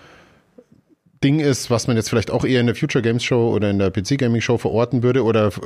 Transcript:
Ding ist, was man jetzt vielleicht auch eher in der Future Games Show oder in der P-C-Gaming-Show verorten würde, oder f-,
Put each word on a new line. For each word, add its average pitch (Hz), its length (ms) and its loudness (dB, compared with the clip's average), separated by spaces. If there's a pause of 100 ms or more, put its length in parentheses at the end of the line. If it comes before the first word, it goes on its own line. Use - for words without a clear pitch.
(1200)
Ding 143 180 2
ist, 143 300 -2
was 117 160 0
man 123 100 0
jetzt 110 140 -2
vielleicht 113 200 0
auch 120 140 -2
eher 123 160 2
in 120 60 2
der 117 100 0
Future 147 260 -2
Games 113 220 0
Show 117 300 2
oder 104 160 0
in 101 80 0
der 98 120 2
P-C-Gaming-Show 117 680 0
verorten 120 440 0
würde, 123 220 2
oder 110 220 2
f-, - 200 -4